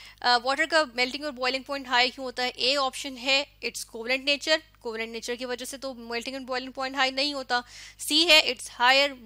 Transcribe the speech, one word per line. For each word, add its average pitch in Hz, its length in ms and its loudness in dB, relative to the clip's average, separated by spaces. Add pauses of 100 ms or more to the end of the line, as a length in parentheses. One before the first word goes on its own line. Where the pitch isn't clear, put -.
(220)
अ, 247 220 4
वाटर 277 220 0
का 311 180 4 (120)
मेल्टिंग 254 280 -2
और 302 60 -4
बॉइलिंग 254 340 -4
पॉइंट 277 240 -10
हाई 247 220 4
क्यों 269 140 -12
होता 247 180 -6
है? 247 80 -2
ए 254 260 0
ऑप्शन 269 400 -4
है, 269 300 0 (180)
its - 160 -8
covalent 254 460 -6
nature। 294 320 2 (260)
कोवेलेंट 226 280 -8
नेचर 233 240 -8
की 240 80 -10
वजह 247 200 -8
से 262 140 -12
तो 269 160 -10
मेल्टिंग 233 420 -8
and 262 100 -10
बॉइलिंग 254 260 -6
पॉइंट 269 240 -6
हाई 262 140 2
नहीं 285 240 -2
होता। 247 300 -2 (340)
सी 302 260 4
है, 302 300 6
it's - 140 -10
higher 269 580 4